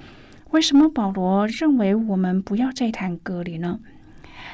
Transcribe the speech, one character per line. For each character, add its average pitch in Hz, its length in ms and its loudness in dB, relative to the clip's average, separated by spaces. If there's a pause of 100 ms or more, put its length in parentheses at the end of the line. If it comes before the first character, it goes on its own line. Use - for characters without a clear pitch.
(520)
为 320 100 4
什 285 160 4
么 302 120 8
保 220 220 -2
罗 196 340 0
认 269 320 2
为 196 160 2
我 220 220 0
们 185 260 0
不 202 140 -6
要 254 160 0
再 247 180 -4
谈 185 280 -6
割 175 260 -8
礼 175 140 -8
呢？ 175 220 -4 (760)